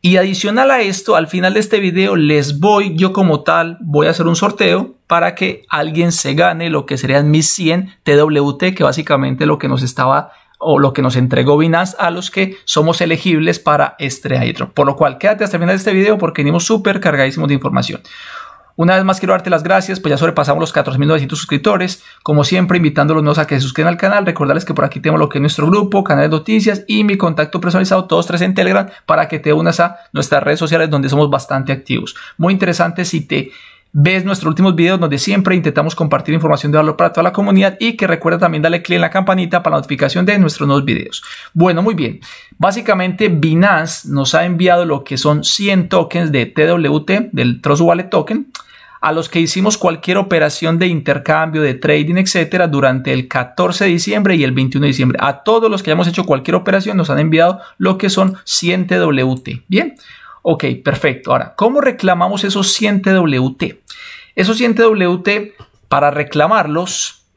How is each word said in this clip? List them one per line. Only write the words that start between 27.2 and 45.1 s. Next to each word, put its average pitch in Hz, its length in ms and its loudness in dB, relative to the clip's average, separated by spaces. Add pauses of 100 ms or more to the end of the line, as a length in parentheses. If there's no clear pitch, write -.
personalizado, 185 460 0
todos 170 200 0
tres 170 140 -2
en 185 140 0
Telegram, 190 340 0 (160)
para 160 240 2
que 156 120 -6
te 151 120 0
unas 165 280 0
a 170 180 0 (160)
nuestras 143 280 0
redes 156 180 0
sociales 160 280 0
donde 139 220 0
somos 147 180 2
bastante 135 440 -4
activos. - 420 -6 (240)
Muy 175 160 2
interesante 175 500 -2
si 170 160 -4
te 147 300 -4 (460)
ves 180 280 2
nuestros 190 240 -2
últimos 175 260 2
videos 170 240 2
donde 147 200 0
siempre 190 360 0
intentamos 151 400 0
compartir 147 400 -2
información 151 380 0
de 156 60 4
valor 156 180 2
para - 160 0
toda 165 100 0
la 180 100 0
comunidad 196 460 2
y 233 180 0
que 190 120 -2
recuerda 170 320 0
también 165 200 0
darle 170 220 0
clic 175 140 -2
en 170 60 2
la 165 80 0
campanita 190 520 0
para 151 140 0
la - 60 2
notificación 151 440 -2
de 208 100 2
nuestros 156 300 2
nuevos 143 180 2
videos. - 380 -4 (300)
Bueno, 170 280 2
muy 214 140 0
bien. 143 240 -4 (400)
Básicamente 190 720 0
Binance 165 800 0
nos 139 260 -2
ha 165 120 2
enviado 175 380 2
lo 143 200 -2
que 139 120 -8